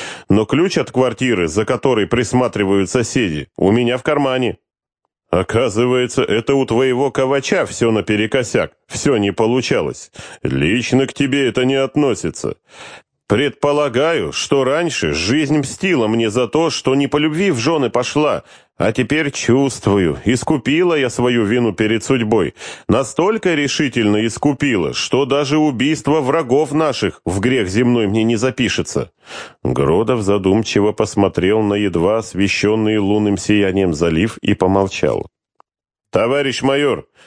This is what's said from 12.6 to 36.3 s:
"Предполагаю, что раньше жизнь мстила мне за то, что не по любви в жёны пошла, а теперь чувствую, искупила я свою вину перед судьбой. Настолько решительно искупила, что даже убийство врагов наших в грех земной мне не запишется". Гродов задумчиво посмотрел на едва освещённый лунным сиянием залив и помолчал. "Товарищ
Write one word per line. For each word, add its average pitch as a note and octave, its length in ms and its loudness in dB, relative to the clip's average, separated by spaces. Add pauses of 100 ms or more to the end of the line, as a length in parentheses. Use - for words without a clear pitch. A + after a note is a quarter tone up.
"Предполагаю, C#3+ 1040 0
что - 320 0
раньше C#3 500 -2
жизнь C3+ 440 0
мстила C#3+ 500 -2
мне A2+ 220 0
за A#2+ 180 0
то, D#3+ 220 0
что - 240 -2
не C#3 140 2
по D3 100 0
любви D#3 320 0
в C#3+ 80 0
жёны C3+ 320 0
пошла, B2+ 540 0 (340)
а G#2 140 0
теперь C#3+ 400 -2
чувствую, G2+ 960 2
искупила D3 680 0
я C3+ 160 0
свою A#2+ 340 0
вину A2+ 300 2
перед G#2+ 300 0
судьбой. A2 500 2 (340)
Настолько E3 680 0
решительно A#2+ 720 0
искупила, A2+ 640 0
что - 320 0
даже C#3 320 0
убийство D3 640 0
врагов C#3 500 0
наших C#3 540 -2
в F#2 140 -2
грех A#2+ 280 0
земной A#2 380 2
мне A2 180 2
не A#2 120 2
запишется". G#2 760 -2 (520)
Гродов E2+ 580 0
задумчиво G2+ 680 2
посмотрел G2+ 720 0
на G2+ 100 0
едва G2+ 460 0
освещённый G#2+ 800 0
лунным G2+ 380 0
сиянием F#2+ 580 2
залив E2+ 420 0
и - 160 -2
помолчал. F#2+ 800 0 (800)
"Товарищ B2+ 500 -2